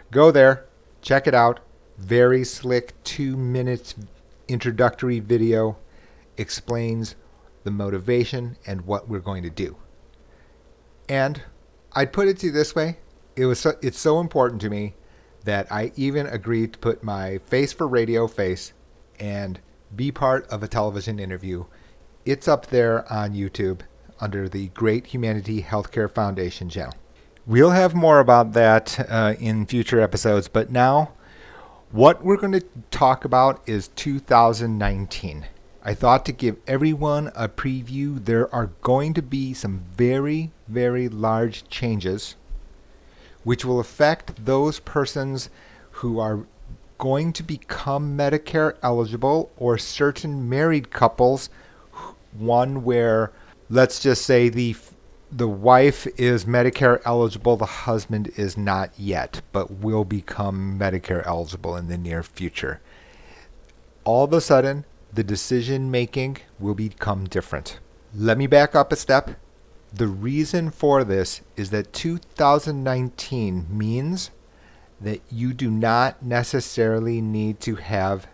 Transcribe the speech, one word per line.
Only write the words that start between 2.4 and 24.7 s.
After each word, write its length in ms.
slick 500
two-minute 920
introductory 760
video 560
explains 760
the 80
motivation 840
and 140
what 280
we're 100
going 240
to 60
do. 260
And 320
I'd 200
put 140
it 120
to 80
you 40
this 240
way. 220
It 100
was 140
so, 220
it's 180
so 200
important 420
to 80
me 240
that 260
I 240
even 320
agreed 460
to 60
put 240
my 360
Face 340
for 140
Radio 400
face 460
and 400
be 160
part 360
of 140
a 60
television 520
interview. 460
It's 220
up 200
there 440
on 220
YouTube 480
under 260
the 220
Great 380